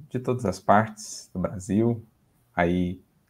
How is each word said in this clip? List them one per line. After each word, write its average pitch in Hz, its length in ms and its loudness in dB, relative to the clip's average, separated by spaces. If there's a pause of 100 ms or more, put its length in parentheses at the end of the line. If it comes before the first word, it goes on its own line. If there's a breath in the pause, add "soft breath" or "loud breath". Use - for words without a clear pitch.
de - 80 -6
todas 123 280 -4
as 92 120 -2
partes - 760 0
do 92 80 -6
Brasil, 104 640 0 (480)
aí 90 480 0 (260)